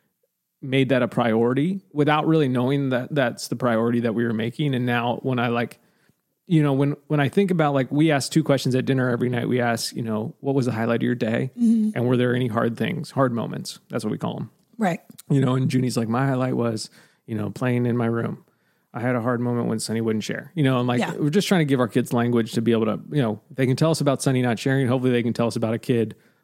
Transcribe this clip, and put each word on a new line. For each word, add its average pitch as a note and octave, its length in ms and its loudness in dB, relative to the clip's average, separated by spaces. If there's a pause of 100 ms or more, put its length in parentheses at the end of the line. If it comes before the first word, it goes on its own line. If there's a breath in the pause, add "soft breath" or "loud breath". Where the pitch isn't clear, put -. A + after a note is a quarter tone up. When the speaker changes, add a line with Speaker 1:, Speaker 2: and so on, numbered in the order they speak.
(600)
Speaker 1:
made C3+ 280 0
that B2+ 140 2
a A2+ 60 -2
priority B2+ 720 0 (100)
without D3+ 340 2
really D#3+ 220 4
knowing C3 440 0
that B2+ 220 -2
that's A#2+ 360 -2
the A#2+ 80 -4
priority A#2+ 420 0
that A#2 160 -2
we A#2+ 80 0
were A#2 100 0
making. A#2 420 -2
And B2 100 -2
now A#2+ 380 0
when C3 160 -2
I, A#2+ 100 0
like, A#2+ 280 -2 (720)
you D#3+ 160 4
know, C#3+ 80 2
when, C#3 240 2 (120)
when D3+ 120 0
I C#3 80 2
think G3 240 2
about, D#3 220 2
like, C3 180 0
we D3+ 200 4
ask C3+ 200 0
two D#3+ 140 4
questions C3 300 2
at B2+ 100 0
dinner B2+ 240 2
every A#2+ 180 0
night. A#2+ 220 -2
We B2 100 0
ask, A#2 340 -2
you A#2+ 100 -6
know, A2+ 360 -4
"What C3+ 160 -2
was B2+ 120 2
the A#2+ 40 0
highlight A2+ 300 0
of - 20 -2
your A#2+ 120 0
day?" B2 440 -2
Speaker 2:
Mm-hmm. A3 360 4
Speaker 1:
And B2 120 0
were B2+ 80 2
there B2 180 2
any B2 140 0
hard A#2 300 0
things, - 340 -4
hard C3 220 2
moments? - 460 -8 (100)
That's A#2+ 160 -6
what G#2+ 60 -2
we - 60 -4
call A#2 200 -6
'em. - 120 -10 (300)
Speaker 2:
Right. F#3 220 -2 (280)
Speaker 1:
You C#3 120 4
know, B2+ 140 2
and C3 160 0
Junie's B2 260 0
like, A2+ 100 -2
"My A#2+ 180 0
highlight B2+ 300 0
was, A#2 340 -2 (380 soft breath)
you A#2 80 -6
know, G#2 140 -4
playing B2 360 0
in A#2+ 120 0
my A#2 80 0
room. A#2 400 -4 (480)
I A#2 80 -8
had B2 120 0
a A#2+ 80 0
hard A#2+ 200 0
moment A#2+ 260 -2
when A2+ 120 -2
Sonny A2 200 -4
wouldn't A2 240 -2
share," - 320 -8
you D#3+ 80 0
know, C3 160 2
and, B2 80 0
like, A#2+ 140 2
Speaker 2:
Yeah. - 180 -2
Speaker 1:
we're D3+ 120 0
just F#3+ 180 2
trying F#3+ 100 4
to D#3 60 4
give C3+ 160 2
our A2 80 2
kids B2 240 0
language A#2+ 400 0
to A#2+ 80 0
be A#2 100 2
able A2+ 140 2
to, G#2+ 120 -2 (140)
you D3 100 0
know, A2 200 -2 (100)
they C3+ 160 0
can B2+ 80 2
tell D#3+ 160 2
us D3+ 80 0
about C#3 220 0
Sonny B2+ 200 2
not A#2+ 160 0
sharing. C3+ 300 0
Hopefully B2+ 240 2
they A#2+ 100 2
can A#2 120 0
tell A#2 140 0
us A2 100 -4
about A2+ 160 0
a A#2 60 -2
kid A2+ 360 0 (280 soft breath)